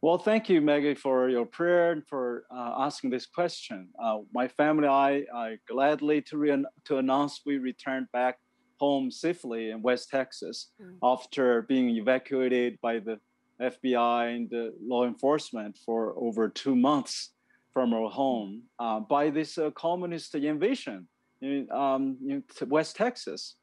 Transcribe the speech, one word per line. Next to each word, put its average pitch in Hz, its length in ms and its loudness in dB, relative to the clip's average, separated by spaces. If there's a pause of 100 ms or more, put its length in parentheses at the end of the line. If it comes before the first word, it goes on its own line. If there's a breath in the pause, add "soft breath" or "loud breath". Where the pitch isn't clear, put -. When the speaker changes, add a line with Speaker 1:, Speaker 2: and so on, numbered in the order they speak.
Speaker 1:
Well, 170 180 4
thank 220 280 2
you, 170 140 6
Maggie, 147 320 4
for 127 340 2
your 120 200 2
prayer 170 460 2
and 151 120 -6
for, 123 460 -4
uh, 120 260 -8
asking 135 320 -2
this 123 160 -4
question. 110 640 -6 (120)
Uh, 110 200 0 (120)
my 123 160 0
family 151 380 2
and 139 80 4
I 139 300 4 (100)
are 113 220 -6 (120)
gladly 147 560 2
to - 140 -8
re-, 143 280 2 (200)
to 143 120 0
announce 135 460 0
we 143 140 -2
returned 131 560 -6
back 127 240 0 (420)
home 139 300 2
safely 117 640 -4
in 110 100 -8
West 123 280 0
Texas - 580 -4 (120)
Speaker 2:
Mm. 185 220 -20
Speaker 1:
after 123 640 2
being 127 260 2
evacuated 123 920 2
by 117 200 -2
the 107 200 -8 (400)
F 123 220 -4
B 127 140 2
I 120 320 2
and 117 240 -6
the 117 280 -4
law 120 280 0
enforcement 120 760 -2
for 113 320 -2
over 113 320 0
two 135 280 0
months 135 560 2 (420)
from 120 200 2
our 110 160 0
home, 117 540 -4 (160)
uh, 110 200 -2
by 143 300 2
this, 147 280 -4
uh, 151 140 -2
communist 170 640 -4
invasion 147 720 -2 (340)
in, 139 300 -4
um, 135 460 0 (100)
in 139 160 -4 (100)
t-, - 120 -6
West 147 320 0
Texas. - 640 -4